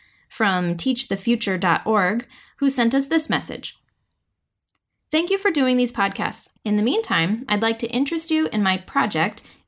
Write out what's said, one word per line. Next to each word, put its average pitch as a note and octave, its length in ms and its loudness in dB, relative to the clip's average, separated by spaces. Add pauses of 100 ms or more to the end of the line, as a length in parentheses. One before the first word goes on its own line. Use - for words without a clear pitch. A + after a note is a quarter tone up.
(280)
from F3+ 480 0
teach B3+ 320 -2
the G3+ 80 -2
future G#3+ 420 0
dot F3 260 2
org, G#3+ 420 0 (320)
who C#4 120 2
sent A#3+ 240 2
us C#4 120 2
this D#4+ 220 2
message. - 480 -6 (1300)
"Thank F4 200 0
you G4 80 0
for G4+ 120 2
doing C4 260 2
these B3 160 2
podcasts. - 560 -4 (160)
In G#3 120 0
the G#3 60 2
meantime, A3+ 680 0
I'd G#3 140 0
like A3+ 180 0
to - 100 -4
interest C#4+ 400 -2
you D#4 220 2
in G#3+ 100 0
my F#3+ 140 2
project, G3 680 -2 (260)